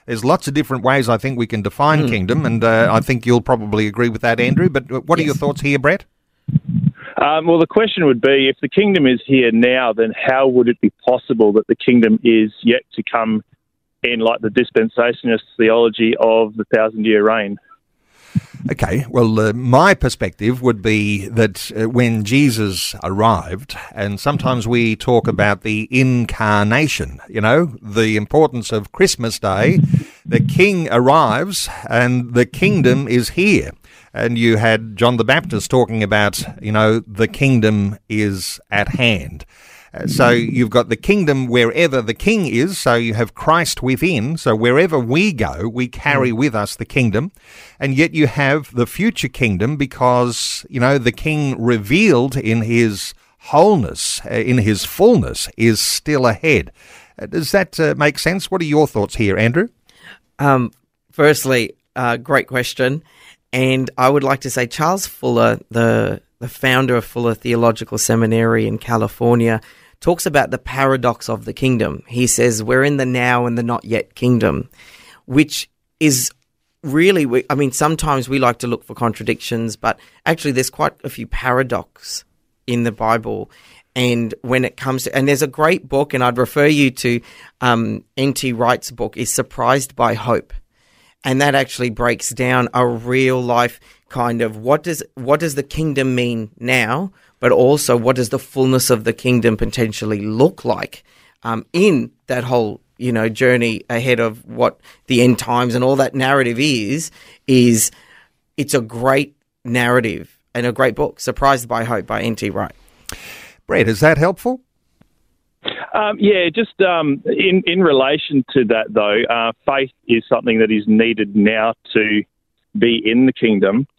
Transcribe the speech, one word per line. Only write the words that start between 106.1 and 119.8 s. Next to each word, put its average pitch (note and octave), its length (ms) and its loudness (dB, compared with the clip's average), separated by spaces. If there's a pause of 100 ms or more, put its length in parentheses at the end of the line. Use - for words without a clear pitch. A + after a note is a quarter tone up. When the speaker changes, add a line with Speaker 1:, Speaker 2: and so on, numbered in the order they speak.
Speaker 2:
narrative C3 440 0
is, C#3 520 -2 (360)
is A#2+ 440 4 (640)
it's D3 200 -4
a C3 60 0
great B2+ 540 -2 (300)
narrative A#2+ 720 -2 (140)
and A#2+ 120 -4
a B2 60 -2
great B2 240 0
book, - 240 -6
Surprised C3 480 -2
by A2+ 160 -4
Hope A2+ 220 -6
by A2 160 -6
N A2+ 140 -4
T G#2 160 -6
Wright. G2+ 220 -8 (920)
Speaker 1:
Brett, - 240 0
is A2 100 -2
that D3+ 180 4
helpful? G3 440 -2 (1300)
Speaker 3:
Um, G#3+ 260 -2
yeah, F#3+ 340 2
just, A3 280 -6
um, E3 440 0
in, F#3 400 0
in F3 160 0
relation C#3+ 720 0
to C3 120 2
that, A2 240 -2
though, G#2+ 400 0
uh, A#2 220 -2 (140)
faith C#3 260 -2 (160)